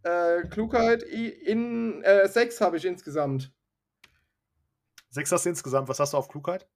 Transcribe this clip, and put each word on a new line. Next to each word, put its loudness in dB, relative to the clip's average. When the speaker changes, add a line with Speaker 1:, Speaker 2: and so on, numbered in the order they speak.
Speaker 1:
Äh, 0
Klugheit 2
i-, -6
in, -2
äh, 6
sechs 0
habe 2
ich -6
insgesamt. -4
Speaker 2:
Sechs -4
hast 0
du 0
insgesamt. -2
Was -6
hast 0
du 0
auf -4
Klugheit? -8